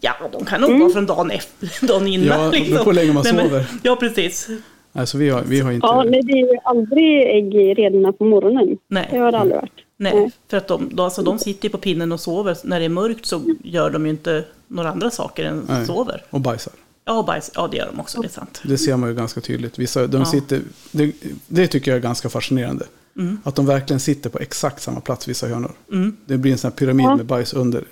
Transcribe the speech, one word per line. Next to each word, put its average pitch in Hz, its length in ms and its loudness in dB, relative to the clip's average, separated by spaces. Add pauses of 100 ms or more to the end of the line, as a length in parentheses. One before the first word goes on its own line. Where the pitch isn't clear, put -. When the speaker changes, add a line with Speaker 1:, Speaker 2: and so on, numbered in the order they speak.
Speaker 1:
Ja, 120 120 0 (180)
de - 140 -8
kan 202 160 0
nog 269 80 4
Speaker 2:
Mm. 254 120 6
Speaker 1:
vara 339 120 8
från 202 120 0
dagen 180 260 0
efter, - 560 -6
<laughs> - 0 -
dagen 196 200 2
innan, 190 200 2
Speaker 3:
Ja, 151 180 2
det 156 60 2
beror 160 140 2
Speaker 1:
liksom. - 180 2
Speaker 3:
på 220 80 4
hur - 20 6
länge 165 200 4
man 143 100 2
Speaker 1:
Nej, 233 100 2
men 131 120 4
Speaker 3:
sover. 135 200 2 (180)
Speaker 1:
Ja, 247 120 4
precis. 226 520 -2 (440)
Speaker 3:
Nej, 127 160 -2
så - 100 -4
vi 143 120 2
har, 127 140 2
vi 127 160 0
har 135 120 0
inte 120 160 0
Speaker 2:
Ja, 247 160 4
nej, 254 200 4
det 240 100 -2
är 254 200 6
ju 240 100 -2
aldrig 269 580 4 (160)
ägg 208 180 2
i 196 180 6
rederna 196 400 4
på 208 120 0
morgonen. 214 520 4 (100)
Speaker 1:
Nej. 190 240 -2
Speaker 2:
Det 254 60 0
har 240 140 4
det 233 80 2
aldrig 190 220 4
varit. - 100 -10 (260)
Speaker 1:
Nej, 196 180 -2
Speaker 2:
Nej. 208 160 4 (160)
Speaker 1:
för 208 100 -2
att 190 100 -4
de, - 260 -2
då, 180 100 0
alltså, 180 180 -2
de 185 180 0
sitter 196 260 -6
ju 214 60 -2
på - 60 -6
pinnen 170 340 -2
och 165 80 -4
sover. 175 440 -4
När 180 160 -2
det 165 60 -2
är 165 40 0
mörkt 220 360 -2
så 170 160 -4 (220)
gör 165 260 0
de 156 160 -2
ju 156 60 0
inte 156 320 -2 (240)
några 170 240 -6
andra - 200 -4
saker - 340 -6
än 156 240 -6
Speaker 3:
Nej. 123 160 -2
Speaker 1:
sover. 214 440 -4
Speaker 3:
Och 139 120 -4
bajsar. 117 320 -4 (320)
Speaker 1:
Ja, 226 140 -2
och 202 60 -2
bajs, - 300 -6
ja, 175 160 -4
det - 60 -6
gör 50 160 -6
de - 60 -12
också, - 220 -8
det 226 60 -6
är - 20 -10
sant. - 360 -16
Speaker 3:
Det 135 120 0
ser 131 200 0
man 123 120 0
ju 117 60 -4
ganska 117 260 -6
tydligt. 120 380 -8
Vissa, 127 280 -2
de 135 100 0
Speaker 1:
Ja. 131 80 2
Speaker 3:
sitter, 139 360 -2 (300)
det, 147 200 0 (360)
det 170 200 2
tycker 135 240 -2
jag 127 60 2
är 120 40 -4
ganska 120 280 -4
fascinerande. 120 560 -4 (320)
Speaker 1:
Mm. 190 260 -4
Speaker 3:
Att 135 120 -6
de 139 100 0
verkligen 139 340 0
sitter 143 300 -4
på - 100 -8
exakt - 420 -6
samma 123 200 -8
plats, - 260 -8
vissa 127 200 -6
hönor. 117 240 -6 (200)
Speaker 1:
Mm. 202 340 -2
Speaker 3:
Det 135 120 -2
blir 135 140 2
en 127 60 0
sån 120 140 -4
här - 60 -10
pyramid 131 280 2
Speaker 2:
Ja. 175 100 4
Speaker 3:
med 120 100 -2
bajs 120 280 -2
under, 123 380 -2